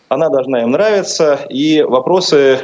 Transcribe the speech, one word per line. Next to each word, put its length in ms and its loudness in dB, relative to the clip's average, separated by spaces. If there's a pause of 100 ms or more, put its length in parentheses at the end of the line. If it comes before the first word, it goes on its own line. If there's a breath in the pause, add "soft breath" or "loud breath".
она 200 -2
должна 340 -2
им 100 0
нравиться, 680 0 (100)
и 340 0
вопросы, 800 2